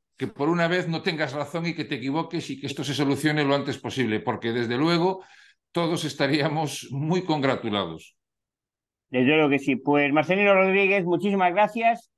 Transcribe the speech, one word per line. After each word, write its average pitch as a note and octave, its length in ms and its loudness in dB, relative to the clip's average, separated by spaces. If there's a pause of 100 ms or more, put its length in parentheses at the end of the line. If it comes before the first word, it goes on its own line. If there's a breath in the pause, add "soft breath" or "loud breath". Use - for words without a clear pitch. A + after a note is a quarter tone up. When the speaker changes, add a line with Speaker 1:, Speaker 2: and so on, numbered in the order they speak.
(180)
Speaker 1:
que C3 100 -6
por C#3+ 220 -2
una E3+ 180 2
vez E3+ 220 -2
no E3 120 -4
tengas D#3 300 -4
razón D3 340 -6
y E3 80 -4
que D3+ 120 -8
te D3 100 -6
equivoques D3 540 -4
y C3+ 100 -10
que C#3 80 -8
esto - 160 -8
se C3+ 100 -4
solucione D3 520 0
lo C#3 100 2
antes C#3 220 -4
posible, A2 420 -2
porque A2+ 320 -4
desde A#2+ 260 -2
luego E3+ 460 2 (480 loud breath)
todos E3+ 320 -2
estaríamos C#3+ 880 -2
muy D#3 320 -2
congratulados. A2 920 -2 (920)
Speaker 2:
Desde B2+ 180 2
luego D3+ 220 4
que C#3 100 2
sí. C#3 180 0
Pues, C#3+ 340 2
Marcelino F#3 420 4
Rodríguez, F#3+ 520 4
muchísimas F3+ 480 2
gracias. A3+ 640 0